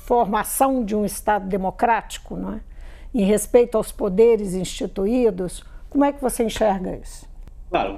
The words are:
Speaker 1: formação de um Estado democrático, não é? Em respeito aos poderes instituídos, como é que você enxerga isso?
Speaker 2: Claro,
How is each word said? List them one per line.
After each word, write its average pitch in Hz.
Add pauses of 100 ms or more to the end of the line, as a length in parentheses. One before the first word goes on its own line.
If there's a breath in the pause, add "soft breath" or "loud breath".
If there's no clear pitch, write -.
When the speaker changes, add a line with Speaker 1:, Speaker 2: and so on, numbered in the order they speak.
Speaker 1:
formação 240
de 208
um 208
Estado 196
democrático, 190
não 185
é? 220 (520 soft breath)
Em 226
respeito 220
aos -
poderes 208
instituídos, 190 (260 soft breath)
como 285
é 285
que 285
você 247
enxerga 202
isso? - (420)
Speaker 2:
Claro, 98